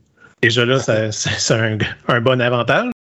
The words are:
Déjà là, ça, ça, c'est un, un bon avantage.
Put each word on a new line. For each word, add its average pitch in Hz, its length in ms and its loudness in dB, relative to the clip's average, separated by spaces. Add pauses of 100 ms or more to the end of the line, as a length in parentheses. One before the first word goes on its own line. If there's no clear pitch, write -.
(400)
Déjà 117 240 2
là, 127 140 2
ça, 110 320 -2
ça, 107 260 -6
c'est - 180 0
un, 110 240 0 (280)
un 123 140 2
bon 127 200 2
avantage. 123 500 0 (160)